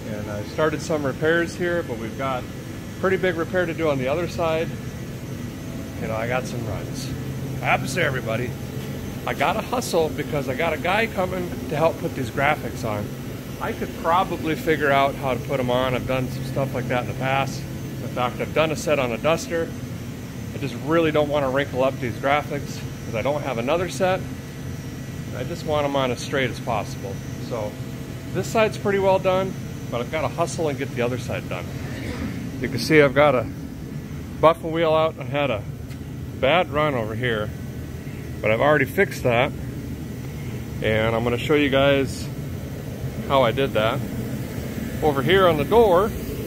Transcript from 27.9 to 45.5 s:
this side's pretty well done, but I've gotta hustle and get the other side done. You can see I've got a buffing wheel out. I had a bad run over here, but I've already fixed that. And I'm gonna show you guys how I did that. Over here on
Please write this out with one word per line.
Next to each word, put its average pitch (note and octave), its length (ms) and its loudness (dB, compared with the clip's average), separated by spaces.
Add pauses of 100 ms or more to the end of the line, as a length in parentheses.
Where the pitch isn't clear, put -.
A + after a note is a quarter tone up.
this F#3 140 -2
side's A3 300 2
pretty G3+ 220 0
well F#3+ 200 6
done, F#3+ 340 2 (360)
but A#2 120 -2
I've - 100 -6
gotta D3+ 160 0
hustle D#3+ 400 0
and C3+ 100 -2
get C3+ 180 -4
the A#2+ 60 0
other B2 160 0
side G#2+ 300 -4
done. F2+ 160 -4 (960)
You B2 60 -2
can A#2+ 120 -2
see D#3 220 8
I've C3+ 140 8
got C#3+ 200 8
a A2 100 2 (960)
buffing D#3+ 300 6
wheel D#3+ 220 4
out. D#3+ 240 4
I C#3+ 60 -8
had C#3 260 0
a A2 120 0 (800)
bad D3 320 4
run D3+ 200 2
over A2 220 0
here, A2 340 0 (920)
but G#2+ 100 4
I've A2+ 80 4
already C#3+ 240 6
fixed F#3+ 400 0
that. B2+ 280 4 (1300)
And A2 340 4
I'm A2+ 80 2
gonna A#2+ 140 2
show C3+ 160 2
you D3 160 6
guys C#3 580 4 (1000)
how C3+ 140 6
I A2+ 80 6
did C3 240 0
that. A2+ 240 4 (1000)
Over C#3 200 4
here F#3 260 6
on E3 80 6